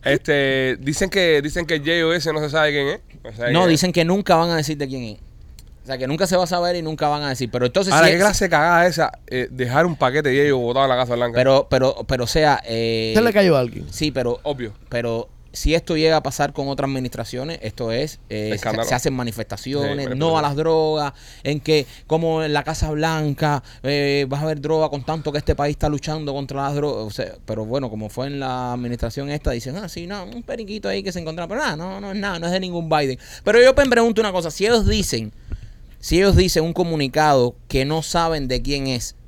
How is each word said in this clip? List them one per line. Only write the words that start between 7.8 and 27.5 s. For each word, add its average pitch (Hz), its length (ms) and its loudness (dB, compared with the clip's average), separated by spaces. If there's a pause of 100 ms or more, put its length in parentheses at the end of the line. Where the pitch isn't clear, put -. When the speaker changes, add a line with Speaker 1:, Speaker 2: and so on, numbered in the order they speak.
Speaker 1:
Ahora, 160 120 8
Speaker 2:
sí 165 60 6
Speaker 1:
¿qué 165 60 4
Speaker 2:
es 185 60 4
Speaker 1:
clase 208 220 4
de 175 40 0
cagada 165 380 6
esa, 160 240 0 (160)
eh, 127 240 -2
dejar 127 340 2
un 165 80 0
paquete 139 360 2
de 131 60 2
Yayo 143 220 4
botado 123 280 2
en - 40 2
la 127 60 2
Casa 123 180 0
Blanca? 120 220 0
Speaker 2:
Pero, 135 340 6
pero, 131 380 2
pero, 123 160 0
o - 20 -4
sea, 147 400 4
eh, 113 480 -2
Speaker 3:
Se 220 80 6
le 240 100 2
cayó 190 240 4
a 131 40 4
alguien. 120 320 -4
Speaker 2:
sí, 151 180 -2
pero, 120 320 -4
Speaker 1:
Obvio. 123 300 -6 (160)
Speaker 2:
pero 117 400 -4 (240)
si 151 240 2
esto 170 200 -2
llega 156 200 4
a 151 80 2
pasar 143 280 -2
con 139 180 -6
otras 139 180 -2
administraciones, 131 760 -6
esto 113 300 -6
es, 139 260 -4 (100)
eh, 107 200 -4
se, 107 80 -2
Speaker 1:
Escándalo. 110 320 -2
Speaker 2:
se 127 80 2
hacen 135 180 -2
manifestaciones, 127 760 -4
Speaker 1:
Sí, 143 60 -4 (200)
Speaker 2:
no 160 200 2
a 151 60 2
Speaker 1:
manifestaciones. - 0 -
Speaker 2:
las 143 140 -2
drogas, 156 560 0 (320)
en 147 160 -2
que 151 260 2 (220)
como 160 340 0
en 151 100 -2
la 143 120 0
Casa 156 260 -2
Blanca, 151 720 0 (220)
eh, 143 440 0
vas 139 120 -4
a - 20 -4
haber 156 180 -2
droga 156 300 0
con 139 140 -6
tanto 156 260 -4
que 143 80 -2
este 147 160 0
país 143 220 0
está 151 120 0
luchando 151 460 -4
contra 139 300 -6
las 139 100 -2
drogas. 143 320 -2
O 104 40 -8
sea, 101 220 -8 (120)
pero 110 200 -6